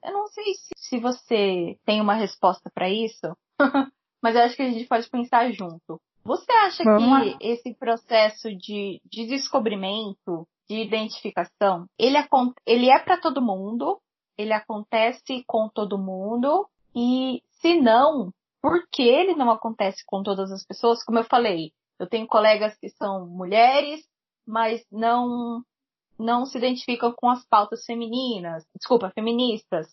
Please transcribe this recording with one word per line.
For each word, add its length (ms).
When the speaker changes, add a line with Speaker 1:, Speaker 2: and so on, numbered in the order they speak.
Speaker 1:
Eu 80
não 160
sei 160
se, 220
se 220
você 840
tem 160
uma 140
resposta 600
pra 140
isso, 480
<laughs> 340
mas 120
eu 80
acho 140
que 60
a 80
gente 160
pode 220
pensar 440
junto. 480
Você 280
acha 320
Speaker 2:
Vamos 180
Speaker 1:
que 280
Speaker 2:
lá. 100
Speaker 1:
esse 340
processo 840
de, 480
de 220
descobrimento, 1200
de 140
identificação, 1040
ele 180
acon-, 380
ele 220
é 100
pra 200
todo 240
mundo? 580
Ele 160
acontece 920
com 220
todo 300
mundo? 680
E, 460
se 180
não, 540
por 280
que 120
ele 320
não 160
acontece 560
com 160
todas 280
as 160
pessoas? 380
Como 140
eu 60
falei, 480
eu 80
tenho 180
colegas 520
que 100
são 400
mulheres, 720
mas 440
não, 720
não 280
se 100
identificam 580
com 140
as 180
pautas 380
femininas, 800
desculpa, 400
feministas. 760